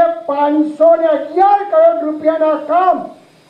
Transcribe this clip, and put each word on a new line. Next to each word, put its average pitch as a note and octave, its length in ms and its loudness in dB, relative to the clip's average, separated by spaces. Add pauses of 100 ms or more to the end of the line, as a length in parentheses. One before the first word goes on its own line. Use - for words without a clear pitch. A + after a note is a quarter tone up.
(260)
પાંચસો D4+ 720 0
ને E4 100 -2
અગિયાર E4 580 0
કરોડ E4 400 2
રૂપિયાના D#4 520 -2
કામ E4 540 -2 (400)